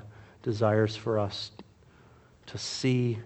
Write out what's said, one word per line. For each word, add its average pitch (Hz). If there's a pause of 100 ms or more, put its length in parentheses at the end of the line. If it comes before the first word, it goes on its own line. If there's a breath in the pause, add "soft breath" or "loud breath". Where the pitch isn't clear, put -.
(440 loud breath)
desires 110
for 113
us 101 (920 soft breath)
to -
see 123